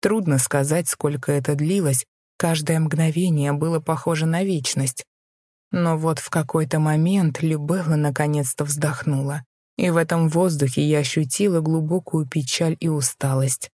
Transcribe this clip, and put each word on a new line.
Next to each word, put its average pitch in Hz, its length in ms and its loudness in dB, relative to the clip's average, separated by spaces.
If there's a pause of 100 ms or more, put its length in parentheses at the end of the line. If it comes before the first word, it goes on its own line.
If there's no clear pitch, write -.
Трудно 196 380 0
сказать, 147 500 0
сколько 147 440 -2
это 143 220 0
длилось, 151 500 0 (320)
каждое 165 440 0
мгновение 156 720 2
было 160 280 -2
похоже 160 460 -2
на 170 180 0
вечность. 139 600 -2 (680)
Но 170 260 0
вот 160 220 0
в - 100 -8
какой-то 160 480 0
момент 156 640 2
Любелла 160 540 0
наконец-то 147 680 0
вздохнула, 143 760 -2 (340)
и 180 140 2
в 165 60 4
этом 165 320 2
воздухе 151 540 2
я 147 180 4
ощутила 160 600 0
глубокую 160 680 0
печаль 160 520 -2
и 165 100 -2
усталость. 135 880 -2